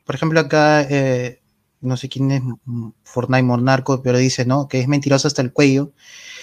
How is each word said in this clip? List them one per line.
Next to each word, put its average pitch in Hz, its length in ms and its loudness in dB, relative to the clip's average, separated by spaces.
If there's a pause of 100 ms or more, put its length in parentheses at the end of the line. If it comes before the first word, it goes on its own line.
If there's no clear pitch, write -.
por 143 80 -6
ejemplo, 160 240 0
acá, 151 500 4
eh, 131 540 -2 (380)
no 127 160 -4
sé 131 120 -10
quién 135 220 -2
es, 139 100 0 (240)
mm, 120 260 -8 (120)
Fortnite 127 400 0
Monarco, 131 580 0
pero 123 180 0
dice, 127 280 0
¿no? 139 220 0
Que 131 100 -4
es 127 80 -2
mentiroso 139 400 0
hasta 143 160 -2
el 123 100 -4
cuello. 143 380 2 (520)